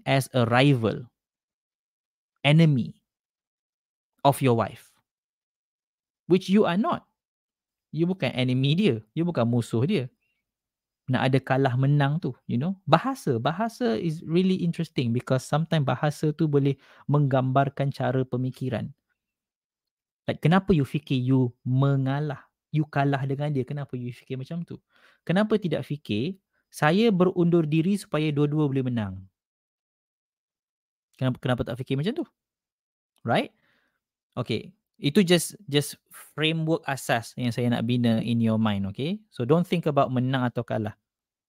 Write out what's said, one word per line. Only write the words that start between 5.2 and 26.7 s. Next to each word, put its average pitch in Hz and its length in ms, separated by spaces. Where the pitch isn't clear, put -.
Which 185 160
you 196 160
are 170 160
not. 320 280
You 165 160
bukan 185 240
enemy 131 440
dia. 180 200
You 165 120
bukan 123 200
musuh 120 360
dia. 151 240
Nak 127 240
ada 135 80
kalah 131 340
menang 143 460
tu, 131 240
you - 100
know. 175 300
Bahasa, 156 560
bahasa 220 560
is 165 260
really 185 380
interesting 165 500
because 127 320
sometimes 156 400
bahasa 143 480
tu 160 160
boleh 143 300
menggambarkan 139 800
cara 131 340
pemikiran. 127 680
Like, 120 100
kenapa 185 320
you 147 140
fikir 143 340
you 127 300
mengalah? 135 800
You 151 160
kalah 139 400
dengan 139 240
dia, 131 160
kenapa 143 320
you 120 160
fikir - 240
macam 165 240
tu? - 160
Kenapa 208 320
tidak 151 240
fikir, 143 560
"Saya 196 400